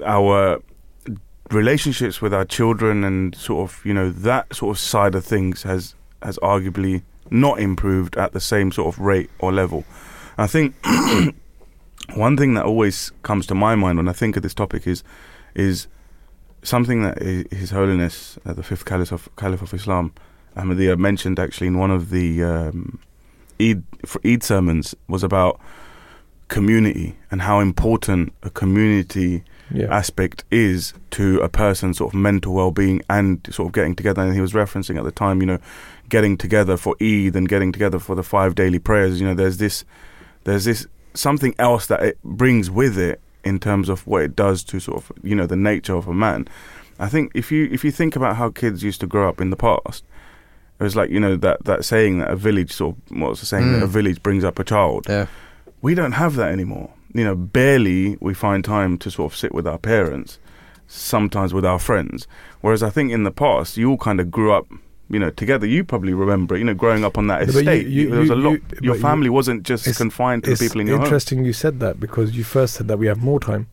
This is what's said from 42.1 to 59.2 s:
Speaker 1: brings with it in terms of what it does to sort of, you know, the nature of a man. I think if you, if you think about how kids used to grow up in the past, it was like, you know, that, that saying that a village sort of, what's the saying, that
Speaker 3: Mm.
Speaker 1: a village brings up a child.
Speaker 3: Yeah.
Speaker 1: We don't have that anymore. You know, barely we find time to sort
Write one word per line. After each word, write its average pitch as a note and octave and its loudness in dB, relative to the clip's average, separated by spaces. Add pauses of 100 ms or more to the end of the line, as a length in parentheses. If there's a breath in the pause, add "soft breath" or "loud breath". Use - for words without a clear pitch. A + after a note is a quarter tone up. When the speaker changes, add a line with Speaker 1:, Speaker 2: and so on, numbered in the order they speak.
Speaker 1:
brings A2+ 2
with G#2 0
it F2+ -2 (240)
in F#2+ 0
terms G2 0
of F#2+ -4
what G2 2
it D2 -4
does G2 2
to - -8
sort - -8
of, - -16 (100)
you G#2 -2
know, F#2 0
the E2+ -2
nature G2 0
of F2 -4
a E2+ -4
man. F#2 0 (500 loud breath)
I F#2+ -6
think D3 0
if - -4
you, D#3 2
if - -4
you D3+ 0
think D#3+ -2
about B2+ 0
how A#2 -2
kids G2+ -4
used G2+ -4
to F#2+ -2
grow G2 0
up - -4
in F#2 -2
the F#2 -2
past, - -2 (800 soft breath)
it - -8
was G2 0
like, G#2+ 2
you F#2+ 0
know, G2 2
that, F#2 0
that - 0
saying G#2+ 4
that D#2 -2
a F#2 -2
village G2 0
sort E2 -4
of, - -10
what's B1 -4
the - -12
saying, A#2+ 2
that A#2 4
Speaker 3:
Mm. G2+ 2
Speaker 1:
a - 0
village F#2+ 0
brings G2 2
up F#2 -2
a F#2+ -4
child. F2+ 0
Speaker 3:
Yeah. G2+ 0 (560 loud breath)
Speaker 1:
We C#3+ 2
don't D#3+ 0
have D3+ 0
that G#2 0
anymore. F#2+ -4 (220)
You A#2 2
know, G2+ 2
barely G2+ 2
we F#2+ -4
find G2 0
time G2 0
to G2 -12
sort D2+ -6